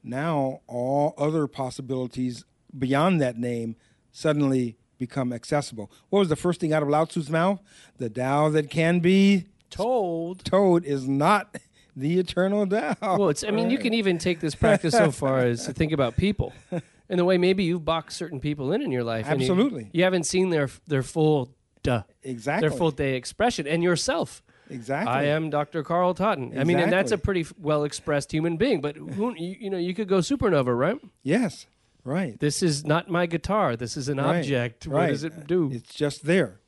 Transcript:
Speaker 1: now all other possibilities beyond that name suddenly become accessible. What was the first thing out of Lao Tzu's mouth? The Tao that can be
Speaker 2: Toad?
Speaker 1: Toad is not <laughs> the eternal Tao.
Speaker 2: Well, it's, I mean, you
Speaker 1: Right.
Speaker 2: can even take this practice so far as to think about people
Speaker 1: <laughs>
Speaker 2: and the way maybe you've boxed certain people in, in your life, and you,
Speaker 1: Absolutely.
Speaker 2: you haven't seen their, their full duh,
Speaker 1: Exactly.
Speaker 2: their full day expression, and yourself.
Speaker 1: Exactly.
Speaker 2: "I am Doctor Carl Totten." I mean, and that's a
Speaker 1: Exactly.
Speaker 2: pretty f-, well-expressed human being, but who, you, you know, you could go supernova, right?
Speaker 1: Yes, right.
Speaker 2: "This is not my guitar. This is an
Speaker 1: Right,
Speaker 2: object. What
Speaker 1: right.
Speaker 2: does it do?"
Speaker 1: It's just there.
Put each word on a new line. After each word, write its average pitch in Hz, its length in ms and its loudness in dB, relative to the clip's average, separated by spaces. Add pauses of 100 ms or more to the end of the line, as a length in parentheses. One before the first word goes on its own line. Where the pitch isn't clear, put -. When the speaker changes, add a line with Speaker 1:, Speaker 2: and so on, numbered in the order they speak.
Speaker 1:
now 135 640 -4
all 135 520 -2
other 151 280 0
possibilities 127 960 -6 (320)
beyond 143 440 2
that 123 180 0
name 117 380 -4 (360)
suddenly 135 640 0 (220)
become 123 340 -4
accessible. 117 580 -4 (180)
What 202 120 4
was 190 80 4
the 151 80 2
first 180 240 -2
thing 156 120 0
out 156 100 2
of 143 60 0
Lao 151 160 4
Tzu's 160 260 -6
mouth? 180 300 2 (380)
The 123 100 -4
Tao 135 400 0
that 151 220 2
can 165 300 2
be 190 460 6 (240)
Speaker 2:
Toad? 185 760 -2
Speaker 1:
Toad 185 400 4
is 135 240 -2
not 156 480 2 (200)
<laughs> - 200 -20
the 156 220 0
eternal 190 480 0
Tao. 220 340 -2
Speaker 2:
Well, 196 280 2
it's, 143 160 -2
I 214 60 -4
mean, 226 200 0
you 269 60 2
Speaker 1:
Right. - 60 -4
Speaker 2:
can 226 120 0
even 190 240 2
take 175 220 -2
this 156 140 -2
practice 202 380 2
so 185 180 4
far 135 300 0
as 120 260 0
to 135 60 -8
think 156 200 -2
about 135 240 0
people - 360 0 (100)
Speaker 1:
<laughs> - 460 -10
Speaker 2:
and 180 100 -2
the 175 60 2
way 185 140 4
maybe 190 260 2
you've 165 200 -2
boxed 160 320 -4
certain 147 240 -8
people 147 320 -2
in, 254 100 -2
in 254 80 -4
your 123 140 0
life, 113 240 -4
and 156 120 0
you, 127 100 2
Speaker 1:
Absolutely. 180 420 0
Speaker 2:
you 170 120 2
haven't 185 200 0
seen 185 260 0
their, 147 180 0 (180)
their 135 160 0
full 151 520 0 (280)
duh, 123 200 0 (200)
Speaker 1:
Exactly. 139 460 -2
Speaker 2:
their 139 80 -2
full 160 140 2
day 135 260 -2
expression, 185 500 -2
and 165 160 0
yourself. 180 600 0 (260)
Speaker 1:
Exactly. 135 440 -4
Speaker 2:
"I 139 140 2
am 156 220 0
Doctor 147 360 -2
Carl 180 280 2
Totten." 165 460 -2
I 139 60 0
mean, 175 160 4
and 170 120 2
that's 190 200 2
a - 20 2
Speaker 1:
Exactly. 170 100 -6
Speaker 2:
pretty 185 180 0
f-, - 140 -10
well-expressed 147 760 -2
human 160 240 0
being, 208 240 0
but 147 160 -6
who, 175 400 -6
you, 175 240 -8
you 196 100 -6
know, 190 80 -4
you 175 160 -2
could 202 140 -4
go 190 100 4
supernova, 156 580 2
right? 170 220 0 (240)
Speaker 1:
Yes, 190 440 0 (360)
right. 139 380 -4
Speaker 2:
"This 147 240 0
is 151 200 0
not 156 240 0
my 175 180 0
guitar. 170 500 -2
This 120 200 -8
is 135 120 -6
an 139 100 -4
Speaker 1:
Right, 143 220 0
Speaker 2:
object. 123 480 -4
What 135 80 -2
Speaker 1:
right. 165 140 2
Speaker 2:
does 139 120 -4
it 156 240 -10
do?" 160 260 0
Speaker 1:
It's - 220 -12
just 143 300 -4
there. 151 420 2